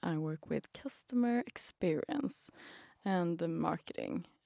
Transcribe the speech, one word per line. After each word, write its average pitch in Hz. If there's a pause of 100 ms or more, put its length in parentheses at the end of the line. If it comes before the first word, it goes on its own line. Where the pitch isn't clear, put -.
I 165
work 156
with -
customer 240
experience - (540)
and 175
the 170
marketing, - (200)